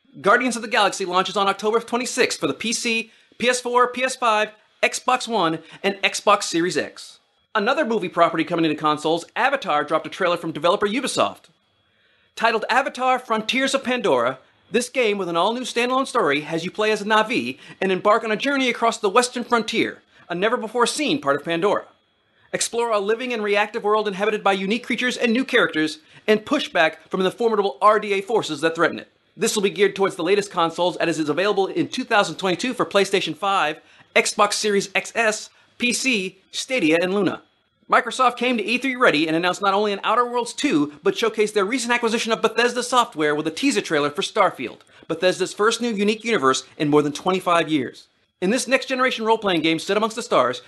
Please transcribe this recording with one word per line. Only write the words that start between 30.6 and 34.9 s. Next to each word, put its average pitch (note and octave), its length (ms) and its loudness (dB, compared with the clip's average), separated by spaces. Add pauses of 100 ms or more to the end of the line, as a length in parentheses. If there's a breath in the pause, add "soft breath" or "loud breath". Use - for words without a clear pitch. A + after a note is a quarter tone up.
as D#3+ 240 -2
it - 20 0
is D3 60 -4
available F#3+ 400 0
in D#3+ 180 -2
two - 160 -8
thousand G3+ 320 2
twenty-two F#3+ 400 -4
for F3+ 100 -2
PlayStation F#3+ 520 0
five, F3+ 440 -2 (360 soft breath)
Xbox G#3 380 2
Series G3 420 0